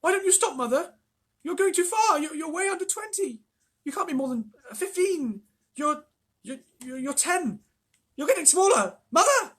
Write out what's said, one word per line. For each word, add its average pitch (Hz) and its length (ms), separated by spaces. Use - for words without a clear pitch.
Why 330 100
don't 381 140
you 381 60
stop, 427 240
Mother? 254 380
You're 330 120
going 370 180
too 349 120
far. 427 340
You're, 311 160
you're 311 160
way 359 180
under 370 160
twenty. 392 560
You 285 60
can't 370 160
be 339 60
more 269 160
than, 233 220
uh, 220 60
fifteen. 349 680
You're, 294 280
you're, 262 160
you're, 254 140
you're 262 160
ten. 330 460
You're 285 120
getting 392 180
smaller. 370 520
Mother! 440 480